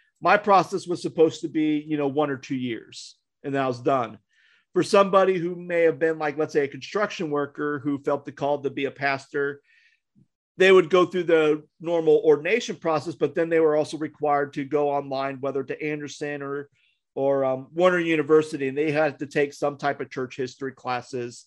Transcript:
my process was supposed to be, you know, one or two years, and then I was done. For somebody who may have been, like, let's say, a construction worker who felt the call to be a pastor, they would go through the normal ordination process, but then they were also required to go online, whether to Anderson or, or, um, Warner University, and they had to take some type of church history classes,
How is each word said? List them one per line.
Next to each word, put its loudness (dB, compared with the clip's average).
my 4
process 2
was -6
supposed 2
to -8
be, -2
you -6
know, -2
one 0
or -4
two -8
years, -10
and -6
then 0
I -2
was -4
done. -2
For 2
somebody 4
who -4
may -2
have 4
been, 0
like, -4
let's -4
say, 2
a -8
construction -6
worker -4
who -4
felt -2
the -12
call -2
to -4
be -6
a -4
pastor, -4
they 6
would 6
go 6
through -4
the 2
normal 2
ordination 2
process, -4
but -2
then -2
they 2
were 2
also -2
required -2
to -6
go 0
online, -4
whether -4
to -10
Anderson -8
or, -10
or, 0
um, -4
Warner 4
University, 2
and -6
they 0
had 0
to -8
take -2
some -4
type -4
of -10
church -8
history -8
classes, -8